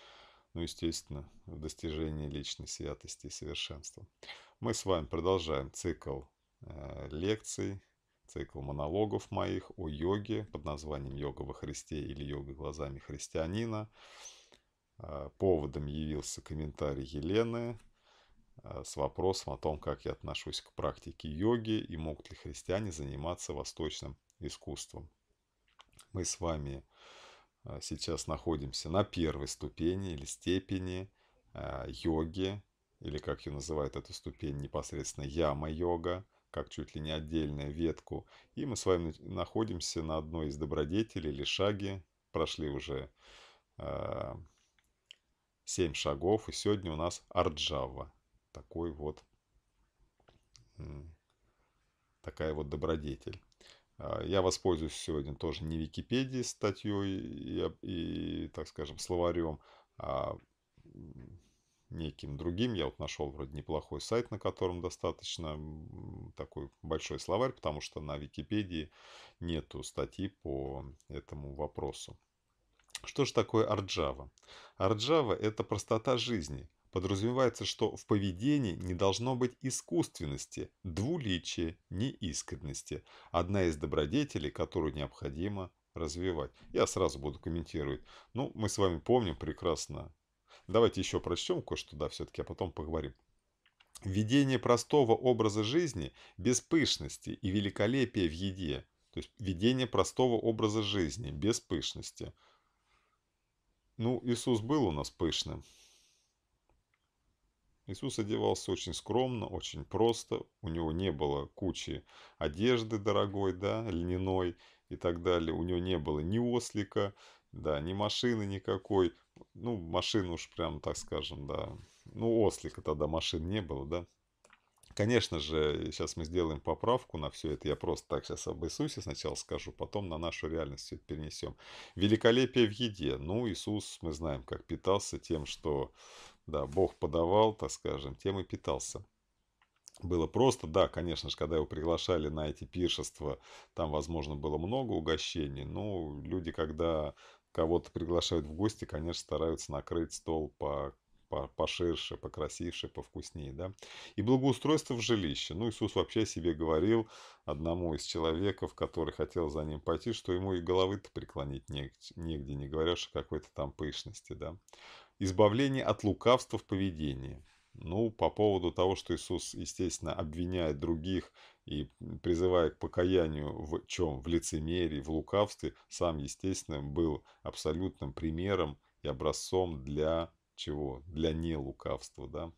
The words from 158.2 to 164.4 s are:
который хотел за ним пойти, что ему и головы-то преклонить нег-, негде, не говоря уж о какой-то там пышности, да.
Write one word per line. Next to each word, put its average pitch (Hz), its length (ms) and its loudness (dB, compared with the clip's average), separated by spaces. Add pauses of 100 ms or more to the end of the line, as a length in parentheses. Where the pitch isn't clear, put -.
который 78 380 0
хотел 78 360 0
за 76 140 -2
ним 76 160 -4
пойти, 82 340 0
что - 200 -2
ему 95 200 2
и 87 80 0
головы-то 92 520 2
преклонить 69 560 -6
нег-, 69 240 -6 (220)
негде, 73 400 -4
не 71 120 -6
говоря 80 260 4
уж - 140 -2
о - 60 -20
какой-то 76 400 -4
там 73 180 -4
пышности, - 640 -8
да. 85 240 -8 (600)